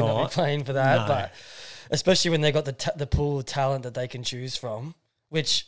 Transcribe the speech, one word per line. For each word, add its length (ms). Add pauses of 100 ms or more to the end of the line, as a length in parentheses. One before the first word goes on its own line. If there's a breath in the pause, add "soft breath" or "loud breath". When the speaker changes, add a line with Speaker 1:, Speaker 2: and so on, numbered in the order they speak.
Speaker 1:
not 140
Speaker 2:
not. 80
Speaker 1:
be 60
playing 280
for 100
that. 240
Speaker 2:
No. 100
Speaker 1:
But 260 (560 loud breath)
especially 420
when 100
they 100
got 140
the 80
ta-, 220
the 120
pool 320
of 60
talent 380
that 120
they 120
can 160
choose 320
from, 380 (360)
which, 380